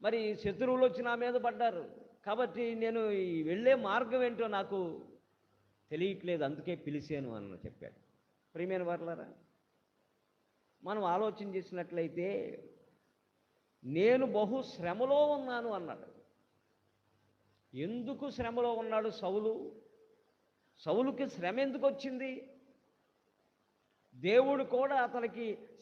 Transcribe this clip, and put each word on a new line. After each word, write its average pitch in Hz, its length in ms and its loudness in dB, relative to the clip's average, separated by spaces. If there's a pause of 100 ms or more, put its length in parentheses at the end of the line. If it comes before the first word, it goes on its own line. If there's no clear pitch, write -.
మరి 214 340 0
శత్రువులు 254 500 2
వచ్చి 247 180 2
నా 240 120 0
మీద 240 180 0
పడ్డారు, 233 560 0 (360)
కాబట్టి 226 500 0
నేను 226 360 0
ఈ 180 320 0
వెళ్ళే 214 320 6
మార్గం 233 480 2
ఏంటో 233 240 0
నాకు 180 580 -2 (840)
తెలియట్లేదు, 175 520 0
అందుకే 151 320 -2
పిలిచాను" 143 600 -4
అని 101 180 -10
చెప్పాడు. - 420 -14 (580)
ప్రియమైన 180 300 -2
వారలారా, 165 440 -4 (1600)
మనం 208 200 -2
ఆలోచన 196 520 0
చేసినట్లయితే, 175 1040 -4 (1200)
"నేను 208 420 4
బహు 214 360 0
శ్రమలో 254 680 2
ఉన్నాను" 254 420 -2
అన్నాడు. 170 420 -8 (1600)
ఎందుకు 226 560 -6
శ్రమలో 233 440 0
ఉన్నాడు 220 360 0
సౌలు? 214 640 -2 (1040)
సౌలుకి 185 500 0
శ్రమ 180 300 -4
ఎందుకు 269 280 2
వచ్చింది? 269 640 -6 (1600)
దేవుడు 254 480 6
కూడా 269 400 4
అతనికి 226 540 -2 (240)